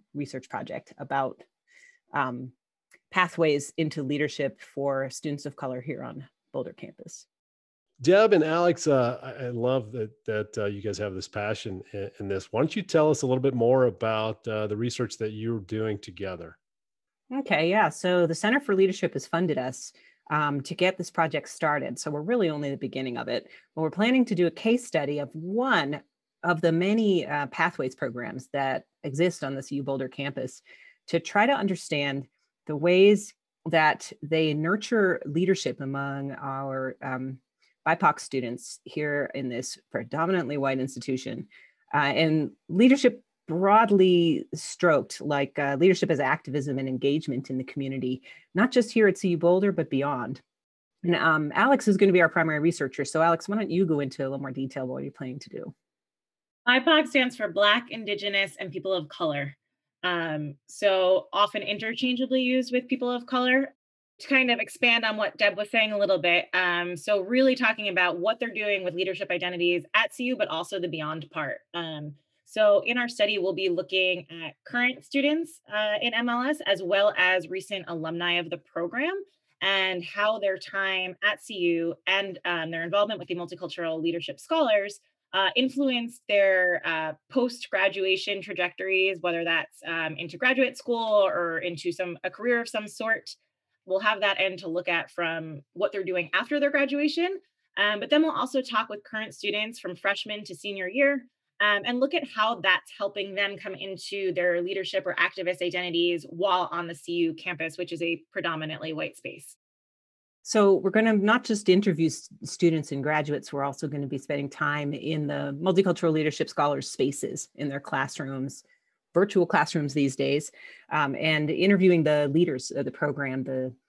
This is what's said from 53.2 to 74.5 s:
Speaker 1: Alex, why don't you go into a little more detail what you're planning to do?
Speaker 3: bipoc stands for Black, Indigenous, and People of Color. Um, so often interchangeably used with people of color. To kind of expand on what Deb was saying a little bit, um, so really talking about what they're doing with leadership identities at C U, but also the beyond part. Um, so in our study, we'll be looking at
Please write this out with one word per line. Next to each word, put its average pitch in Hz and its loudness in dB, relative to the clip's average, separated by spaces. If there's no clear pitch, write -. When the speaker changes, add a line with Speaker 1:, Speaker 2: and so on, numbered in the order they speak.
Speaker 1:
Alex, 165 2
why 202 -2
don't 214 -2
you 180 2
go 156 2
into 139 -4
a - -
little 135 -4
more 139 -8
detail 131 -6
what 131 -8
you're 139 -8
planning 131 -12
to - -18
do? - -12
Speaker 3:
bipoc 285 4
stands 254 2
for 208 -4
Black, 208 2
Indigenous, 202 -4
and 185 -8
People 185 -4
of 165 -4
Color. 143 -4
Um, 160 -2
so 190 2
often 208 0
interchangeably 247 -2
used 254 0
with 247 -2
people 247 -2
of 240 -6
color. 254 0
To - -16
kind 262 2
of 233 2
expand 233 0
on 214 -2
what 208 -2
Deb 208 2
was 208 -4
saying 220 2
a 208 -2
little 196 4
bit, 170 4
um, 175 0
so 202 0
really 254 4
talking 220 0
about 180 0
what 220 0
they're 233 -6
doing 202 -2
with 180 -4
leadership 185 -4
identities 175 0
at 220 2
C 247 -6
U, 254 -2
but 214 0
also 175 -6
the 175 -4
beyond 156 -8
part. 151 -6
Um, 156 -8
so 208 4
in 240 0
our 240 -2
study, 208 0
we'll 185 0
be 190 0
looking 180 0
at 160 -12